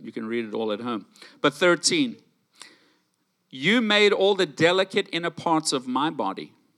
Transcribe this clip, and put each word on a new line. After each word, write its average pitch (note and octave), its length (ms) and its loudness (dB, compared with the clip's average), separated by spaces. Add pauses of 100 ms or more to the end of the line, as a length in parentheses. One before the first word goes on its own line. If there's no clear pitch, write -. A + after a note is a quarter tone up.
You A#2 100 -14
can A2+ 140 -8
read A#2 180 -4
it G#2+ 100 -10
all A2 180 -2
at G#2 80 -4
home. A#2 260 -6 (340)
But - 140 2
thirteen, E3 640 2 (1300)
"You E3+ 320 0
made G#3 320 4
all F#3+ 220 2
the F#3 120 2
delicate F#3 680 0
inner E3+ 180 -4
parts D#3+ 420 -2
of C3 140 -4
my C3 240 -2
body. F#2+ 420 -6 (260)